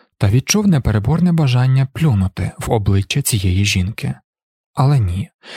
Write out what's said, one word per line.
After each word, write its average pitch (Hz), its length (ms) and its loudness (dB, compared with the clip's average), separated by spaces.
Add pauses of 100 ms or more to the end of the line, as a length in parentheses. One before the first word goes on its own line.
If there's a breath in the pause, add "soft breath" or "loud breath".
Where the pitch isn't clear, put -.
(180 soft breath)
та 104 100 0
відчув 196 400 0
непереборне 143 640 0
бажання 131 600 2
плюнути 101 680 -2
в - 120 -8
обличчя 101 520 0
цієї 98 420 0
жінки. 101 500 -4 (600)
Але 135 260 2
ні, 92 300 -4 (260 loud breath)